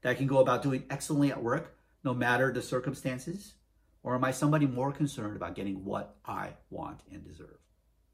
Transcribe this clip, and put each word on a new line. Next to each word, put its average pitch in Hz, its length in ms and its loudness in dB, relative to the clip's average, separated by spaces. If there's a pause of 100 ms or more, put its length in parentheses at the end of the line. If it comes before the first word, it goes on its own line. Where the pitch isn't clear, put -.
that 123 160 0
can 135 80 0
go 135 140 4
about 123 240 6
doing 139 260 0
excellently 143 400 2
at 123 140 -6
work, 139 320 -2 (280)
no 127 120 0
matter 123 360 4
the 127 120 -2
circumstances? 131 880 -6 (480)
Or 123 140 -2
am 127 80 2
I 131 80 2
somebody 147 340 4
more 127 260 2
concerned 113 440 -2
about 87 180 -6
getting 98 320 -6
what 104 400 -6
I 98 280 -6 (180)
want - 300 -10 (100)
and - 120 -14
deserve? - 360 -20 (540)